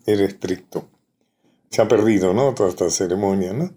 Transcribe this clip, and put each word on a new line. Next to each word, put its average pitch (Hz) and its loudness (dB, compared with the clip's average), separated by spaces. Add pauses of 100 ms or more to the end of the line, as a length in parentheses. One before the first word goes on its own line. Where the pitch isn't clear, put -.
era 104 2
estricto. - -6 (800)
Se - 0
ha 107 2
perdido, 104 2
¿no? 127 2
Toda 98 2
esta 87 -2
ceremonia, 95 -2
¿no? 160 -6